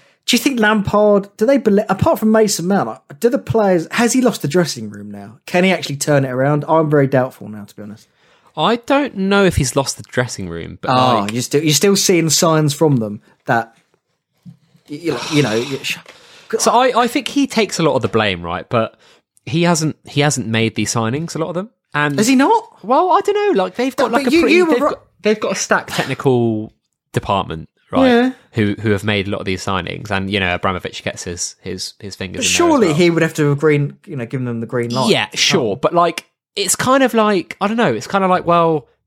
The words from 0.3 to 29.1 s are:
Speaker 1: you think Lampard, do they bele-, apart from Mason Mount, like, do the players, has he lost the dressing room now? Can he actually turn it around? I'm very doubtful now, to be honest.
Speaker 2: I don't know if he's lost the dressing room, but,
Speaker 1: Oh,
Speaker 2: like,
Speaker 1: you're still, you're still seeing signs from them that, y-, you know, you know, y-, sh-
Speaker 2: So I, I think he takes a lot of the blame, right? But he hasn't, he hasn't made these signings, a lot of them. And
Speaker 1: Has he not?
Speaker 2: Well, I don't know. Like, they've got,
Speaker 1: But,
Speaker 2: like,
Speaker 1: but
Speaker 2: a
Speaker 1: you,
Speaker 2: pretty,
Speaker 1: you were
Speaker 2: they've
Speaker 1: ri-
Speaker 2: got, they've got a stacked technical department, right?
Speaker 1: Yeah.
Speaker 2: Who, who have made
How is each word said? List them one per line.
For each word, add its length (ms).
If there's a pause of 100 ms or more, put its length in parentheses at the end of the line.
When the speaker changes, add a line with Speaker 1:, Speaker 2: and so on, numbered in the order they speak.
Speaker 1:
you 80
think 160
Lampard, 760
do 100
they 100
bele-, 320
apart 300
from 120
Mason 360
Mount, 220
like, 300
do 100
the 100
players, 520
has 220
he 80
lost 220
the 40
dressing 440
room 200
now? 360
Can 160
he 80
actually 260
turn 280
it 40
around? 380
I'm 220
very 180
doubtful 400
now, 180
to 100
be 80
honest. 240 (500)
Speaker 2:
I 200
don't 400
know 280
if 100
he's 200
lost 220
the 60
dressing 460
room, 320
but, 100
Speaker 1:
Oh, 300
Speaker 2:
like, 120
Speaker 1:
you're 100
still, 200
you're 100
still 220
seeing 340
signs 460
from 220
them 240 (240)
that, 300 (1120)
y-, 100
you 160
know, 60 (120)
you 100
know, 180 (120)
y-, 100
sh- 160 (640)
Speaker 2:
So 120
I, 320
I 40
think 220
he 180
takes 320
a 40
lot 120
of 80
the 40
blame, 360
right? 260
But 300 (460)
he 180
hasn't, 340 (100)
he 140
hasn't 260
made 280
these 180
signings, 420
a 40
lot 100
of 60
them. 160 (240)
And 240
Speaker 1:
Has 80
he 80
not? 480
Speaker 2:
Well, 260
I 120
don't 340
know. 80
Like, 120
they've 200
got, 160
Speaker 1:
But, 0
Speaker 2:
like, 140
Speaker 1:
but 80
Speaker 2:
a 20
Speaker 1:
you, 80
Speaker 2:
pretty, 140
Speaker 1:
you 100
were 60
Speaker 2:
they've 100
Speaker 1:
ri- 60
Speaker 2:
got, 160 (180)
they've 160
got 140
a 20
stacked 340
technical 840 (420)
department, 540 (220)
right? 180
Speaker 1:
Yeah. 260 (180)
Speaker 2:
Who, 280
who 120
have 120
made 240